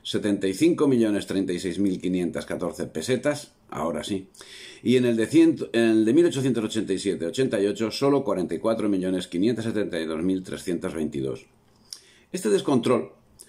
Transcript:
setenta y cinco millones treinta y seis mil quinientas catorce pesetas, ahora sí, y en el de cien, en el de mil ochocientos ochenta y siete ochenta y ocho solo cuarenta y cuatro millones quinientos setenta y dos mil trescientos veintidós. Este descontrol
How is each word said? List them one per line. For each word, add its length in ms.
setenta 460
y 60
cinco 340
millones 400
treinta 240
y 80
seis 180
mil 220
quinientas 460
catorce 400
pesetas, 680
ahora 360
sí, 240
y 140
en 80
el 140
de 100
cien, 300
en 100
el 220
de 80
mil 140
ochocientos 360
ochenta 300
y 40
siete 280
ochenta 340
y 80
ocho 240
solo 320
cuarenta 320
y 40
cuatro 280
millones 400
quinientos 380
setenta 340
y 60
dos 180
mil 180
trescientos 520
veintidós. 540
Este 160
descontrol 640